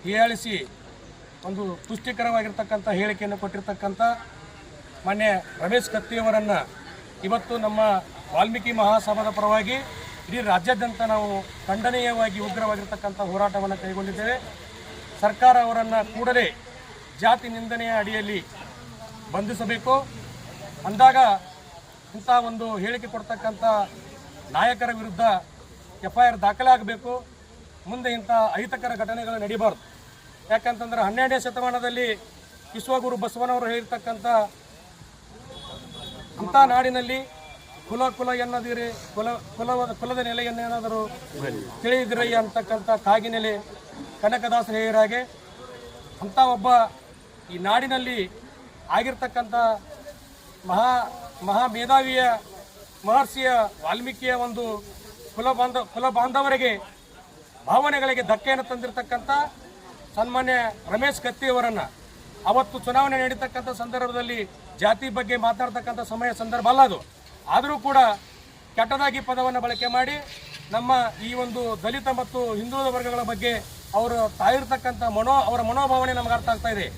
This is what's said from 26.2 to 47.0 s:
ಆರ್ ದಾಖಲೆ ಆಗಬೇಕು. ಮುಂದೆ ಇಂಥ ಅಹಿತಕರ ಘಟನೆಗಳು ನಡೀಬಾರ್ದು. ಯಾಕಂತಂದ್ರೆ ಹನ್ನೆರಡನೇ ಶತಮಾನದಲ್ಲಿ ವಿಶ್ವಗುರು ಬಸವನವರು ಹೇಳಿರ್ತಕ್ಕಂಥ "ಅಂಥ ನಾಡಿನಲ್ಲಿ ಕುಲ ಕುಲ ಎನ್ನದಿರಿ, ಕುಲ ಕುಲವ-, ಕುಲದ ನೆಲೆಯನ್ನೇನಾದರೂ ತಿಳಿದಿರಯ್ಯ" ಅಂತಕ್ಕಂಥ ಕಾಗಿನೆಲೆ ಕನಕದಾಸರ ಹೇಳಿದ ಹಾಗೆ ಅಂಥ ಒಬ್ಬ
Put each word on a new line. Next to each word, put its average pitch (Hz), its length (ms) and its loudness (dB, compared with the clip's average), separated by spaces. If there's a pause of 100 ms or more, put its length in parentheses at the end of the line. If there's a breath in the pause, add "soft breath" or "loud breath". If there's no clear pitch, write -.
ಆರ್ 226 140 2
ದಾಖಲೆ 208 280 4
ಆಗಬೇಕು. 240 560 2 (640)
ಮುಂದೆ 247 260 -4
ಇಂಥ 233 180 -4
ಅಹಿತಕರ 226 640 0
ಘಟನೆಗಳು 226 440 -6
ನಡೀಬಾರ್ದು. 208 420 0 (680)
ಯಾಕಂತಂದ್ರೆ 233 520 -2
ಹನ್ನೆರಡನೇ 254 360 2
ಶತಮಾನದಲ್ಲಿ 240 760 -2 (580)
ವಿಶ್ವಗುರು 247 440 -2
ಬಸವನವರು 240 480 -2
ಹೇಳಿರ್ತಕ್ಕಂಥ 233 600 -6 (2250)
"ಅಂಥ - 160 0 (100)
ನಾಡಿನಲ್ಲಿ 254 540 2 (720)
ಕುಲ 247 200 0
ಕುಲ 247 200 -6
ಎನ್ನದಿರಿ, 240 840 -6
ಕುಲ 220 140 -2
ಕುಲವ-, 240 680 -4
ಕುಲದ 247 180 -4
ನೆಲೆಯನ್ನೇನಾದರೂ 233 920 -4 (720)
ತಿಳಿದಿರಯ್ಯ" 240 540 0
ಅಂತಕ್ಕಂಥ 220 540 -2
ಕಾಗಿನೆಲೆ 220 680 2 (640)
ಕನಕದಾಸರ 233 500 2
ಹೇಳಿದ 220 240 0
ಹಾಗೆ 220 260 4 (1000)
ಅಂಥ 196 160 -4
ಒಬ್ಬ 247 300 4 (840)